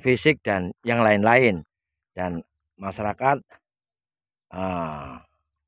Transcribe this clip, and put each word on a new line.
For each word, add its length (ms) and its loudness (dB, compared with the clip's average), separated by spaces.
fisik 400 0
dan 400 -4
yang 160 0
lain-lain. 640 4
Dan 320 -6
masyarakat, 640 -2
eh, 640 -8